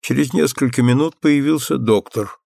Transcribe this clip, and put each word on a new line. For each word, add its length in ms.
Через 320
несколько 500
минут 380
появился 580
доктор 640